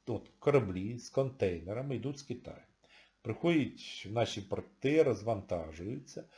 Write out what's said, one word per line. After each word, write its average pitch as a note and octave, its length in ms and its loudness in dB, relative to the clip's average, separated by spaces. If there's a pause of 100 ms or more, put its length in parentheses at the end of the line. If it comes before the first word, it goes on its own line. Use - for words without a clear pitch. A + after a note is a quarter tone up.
от, - 320 -6
кораблі A2 600 2
з - 100 -14
контейнерами A#2 880 -2
йдуть C3+ 220 -4
з - 40 -16
Китаю. - 400 -10 (600)
Приходять - 880 0
в - 20 -6
наші A2+ 280 0
порти, C3+ 600 2
розвантажуються, G2 1200 -2 (140)